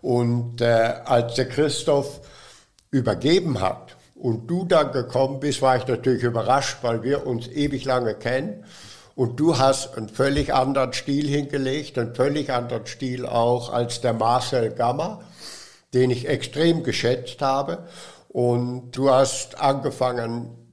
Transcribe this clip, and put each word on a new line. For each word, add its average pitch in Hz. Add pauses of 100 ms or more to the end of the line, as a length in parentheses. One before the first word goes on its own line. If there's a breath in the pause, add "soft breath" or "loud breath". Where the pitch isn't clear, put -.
Und, 120
äh, 117 (100)
als 120
der 131
Christoph 147 (680 loud breath)
übergeben 131
hat - (180)
und 113
du 180
dann 160
gekommen 135
bist, 147
war 131
ich 120
natürlich 120
überrascht, 120
weil 117
wir 139
uns 120
ewig 139
lange 123
kennen. 135 (500 loud breath)
Und 123
du 156
hast 135
einen 110
völlig 139
anderen 135
Stil 143
hingelegt, 143
einen 117
völlig 143
anderen 120
Stil 127
auch 117
als 120
der 120
Marcel 117
Gammer, 143 (720 loud breath)
den 127
ich 117
extrem 160
geschätzt -
habe. 139 (500 loud breath)
Und 123
du 131
hast -
angefangen 123 (240)